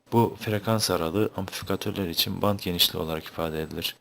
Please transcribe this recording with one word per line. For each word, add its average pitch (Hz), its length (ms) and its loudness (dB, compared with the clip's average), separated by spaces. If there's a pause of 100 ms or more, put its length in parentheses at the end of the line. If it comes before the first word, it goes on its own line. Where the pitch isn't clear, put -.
(120)
Bu 113 280 4
frekans 107 520 0
aralığı 85 460 2
amplifikatörler 98 720 -4
için 92 320 -2
band 101 180 4
genişliği 87 440 0
olarak 80 200 -4
ifade 80 380 -4
edilir. 80 400 -4